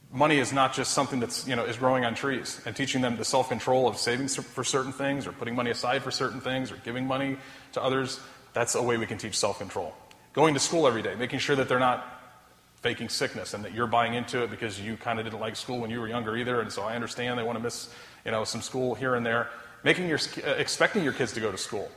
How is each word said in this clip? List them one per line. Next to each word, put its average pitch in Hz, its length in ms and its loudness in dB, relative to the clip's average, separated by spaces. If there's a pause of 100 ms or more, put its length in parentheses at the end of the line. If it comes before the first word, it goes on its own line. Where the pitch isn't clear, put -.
(120)
money 143 280 6
is 127 120 2
not 131 220 4
just 127 200 0
something 139 260 2
that's, - 280 -4
you 131 80 0
know, 117 80 0
is 113 140 -2
growing 127 260 4
on 113 120 0
trees, - 500 -4
and 110 100 -6
teaching 135 260 0
them 120 160 0
the 110 60 -4
self-control 127 640 2
of 104 100 0
saving 123 300 0
cer-, 135 140 -2
for - 220 -8
certain 131 280 0
things, 139 360 -2
or - 40 -6
putting 117 240 -6
money 120 140 0
aside 123 340 0
for 127 80 -4
certain 131 300 -2
things, 127 300 -2
or 85 60 -12
giving 127 280 -6
money 135 320 -2 (340)
to 117 100 -2
others, 131 380 0 (340)
that's 117 220 2
a 120 60 2
way 120 160 4
we 113 80 0
can 101 140 -6
teach 107 180 -4
self-control. 98 560 -2 (400)
Going 151 220 6
to 131 40 2
school 160 280 4
every 113 160 4
day, 98 120 -2
making 123 240 -2
sure 143 160 2
that 131 140 2
they're 127 100 4
not 127 400 0 (600)
faking 117 280 -2
sickness - 440 -2
and 104 100 -6
that 95 100 -10
you're 117 140 0
buying 117 280 4
into 123 280 0
it 110 60 -2
because 104 320 -6
you 107 160 -4
kinda 113 260 -2
didn't 110 160 -6
like 110 160 -4
school 123 240 -6
when 113 120 -4
you 120 100 -4
were 110 60 -4
younger 113 280 -2
either, 123 260 0
and 104 120 -4
so - 80 -4
I 110 140 -2
understand 120 420 -4
they 117 60 -2
wanna 117 160 -2
miss, - 340 -6 (320)
you 113 60 -4
know, 110 120 0
some 110 180 -4
school 127 340 -2
here 127 200 0
and 120 100 0
there. 117 240 2 (340)
Making 165 240 4
your, 151 120 2 (260)
uh, 147 60 2
expecting 165 520 2
your 131 80 2
kids 120 220 0
to 117 60 -4
go 107 120 0
to 92 60 -6
school. 95 400 -6